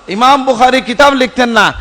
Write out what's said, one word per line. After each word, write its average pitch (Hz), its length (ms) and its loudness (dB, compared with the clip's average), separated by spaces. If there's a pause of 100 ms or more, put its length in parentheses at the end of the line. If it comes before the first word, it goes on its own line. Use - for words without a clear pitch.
ইমাম 262 380 0
বুখারী 254 360 0
কিতাব 277 320 0
লিখতেন 254 360 -2
না, 202 320 0